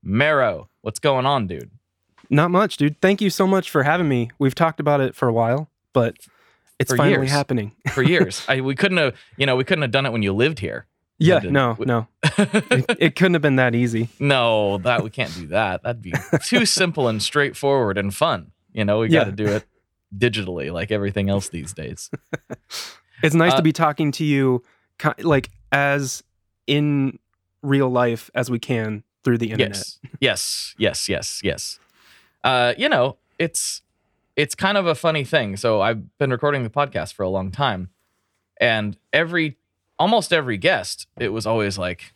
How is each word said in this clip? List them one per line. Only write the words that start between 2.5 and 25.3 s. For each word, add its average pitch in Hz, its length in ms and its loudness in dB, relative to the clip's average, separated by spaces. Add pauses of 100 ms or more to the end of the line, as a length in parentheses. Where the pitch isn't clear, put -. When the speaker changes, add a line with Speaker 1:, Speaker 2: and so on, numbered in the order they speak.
Speaker 2:
much, 185 240 2
dude. 147 240 0
Thank 190 220 2
you 202 80 2
so 185 180 0
much 190 220 2
for 143 140 2
having 160 260 2
me. 120 280 0
We've 135 180 2
talked 160 260 0
about 147 180 2
it 131 160 0
for 127 140 0
a 113 40 0
while, 117 360 0 (240)
but 117 240 2 (600)
it's - 140 0
Speaker 1:
For - 60 0
Speaker 2:
finally 147 240 4
Speaker 1:
years. 135 100 0
Speaker 2:
happening. 127 400 -2 (100)
<laughs> - 120 -6
Speaker 1:
For 135 100 2
years. 143 460 2
I, 135 100 2
we 135 160 -2
couldn't 185 220 0
have, 143 180 0 (220)
you 139 80 2
know, 131 100 2
we 131 80 2
couldn't 165 200 0
have 131 80 -2
done 139 140 2
it 123 60 -2
when 113 120 0
you 98 100 2
lived 131 260 2
here. 65 280 -8 (320)
We 156 60 2
Speaker 2:
Yeah, 180 100 6
Speaker 1:
had 139 80 2
to, 92 80 -4
Speaker 2:
no, 131 260 2
Speaker 1:
we 110 80 -6
Speaker 2:
no. 117 220 0 (160)
Speaker 1:
<laughs> 151 140 -2
Speaker 2:
It, 208 480 0 (140)
it 160 180 2
couldn't 175 160 4
have 160 80 2
been 143 160 2
that 127 180 2
easy. 117 320 0 (100)
Speaker 1:
No, 117 600 2
that, 117 260 0
we 110 60 -6
can't 87 260 -6
do 85 120 -12
that. 92 360 -2
That'd 120 180 -8
be 92 120 -12 (280)
too 240 240 0
Speaker 2:
<laughs> - 0 -
Speaker 1:
simple 165 440 0
and 107 120 -2
straightforward 139 760 0
and 98 180 -4
fun. 123 380 -2 (180)
You 107 140 -4
know, 104 140 2
we 113 100 0
Speaker 2:
Yeah. 156 160 4
Speaker 1:
gotta 98 80 -6
do 104 140 -2
it 104 180 -2 (520)
digitally, 92 540 -2
like 87 200 -6
everything 101 380 -2
else 98 200 -2
these 82 240 -10
days. - 360 -12 (500)
Speaker 2:
<laughs> - 640 -16
It's 160 140 2
nice 170 160 6
Speaker 1:
Uh, 135 60 4
Speaker 2:
to - 60 2
be 156 100 4
talking 151 400 0
to - 100 -6
you, 135 400 2 (360)
ki-, - 240 -4
like, 143 260 2 (240)